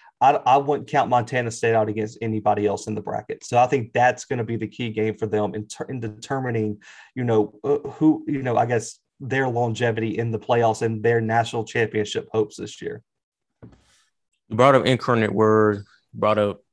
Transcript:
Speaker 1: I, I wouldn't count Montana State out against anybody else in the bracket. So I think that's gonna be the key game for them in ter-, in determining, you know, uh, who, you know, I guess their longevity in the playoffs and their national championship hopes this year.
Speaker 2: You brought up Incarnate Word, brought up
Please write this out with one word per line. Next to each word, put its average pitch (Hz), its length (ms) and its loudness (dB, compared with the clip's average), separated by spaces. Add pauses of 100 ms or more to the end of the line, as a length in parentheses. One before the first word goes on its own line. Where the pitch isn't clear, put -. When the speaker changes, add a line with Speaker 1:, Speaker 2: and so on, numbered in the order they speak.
(220)
Speaker 1:
I, 135 120 6
I 135 240 4
wouldn't 143 320 -2
count 131 200 2
Montana 120 400 0
State 113 260 0
out 110 120 2
against 110 340 -6
anybody 104 440 0
else 98 220 -2
in 110 60 -6
the 107 60 -6
bracket. - 460 -8
So 120 120 0
I 123 100 6
think 123 260 -2
that's 123 320 2
gonna 123 180 -4
be 113 140 -6
the 107 100 -6
key 120 220 -8
game 107 260 -2
for 110 120 -4
them 104 280 -2
in 107 100 -8
ter-, - 200 -12
in 127 160 -8
determining, 113 800 -4 (340)
you 127 80 -4
know, 110 400 2
uh, 143 140 2 (140)
who, 156 360 2
you 139 160 -4
know, 120 140 0
I 117 80 2
guess 117 340 -4 (220)
their 131 260 -2
longevity 113 720 -2
in 117 140 -2
the 110 60 -4
playoffs 117 440 0
and 110 200 -2
their 117 200 2
national 113 420 0
championship 107 680 -2
hopes 110 240 -2
this - 240 -12
year. - 200 -10 (1500)
Speaker 2:
You 110 80 -4
brought 135 180 8
up 104 100 4
Incarnate 117 480 2
Word, 107 520 2 (280)
brought 107 240 0
up 104 360 -2